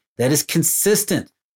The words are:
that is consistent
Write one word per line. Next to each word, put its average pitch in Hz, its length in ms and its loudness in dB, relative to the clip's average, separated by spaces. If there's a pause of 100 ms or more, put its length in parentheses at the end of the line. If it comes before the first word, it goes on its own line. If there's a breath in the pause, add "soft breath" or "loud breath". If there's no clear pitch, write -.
(160)
that 127 140 0
is 147 140 0
consistent 196 880 0 (240)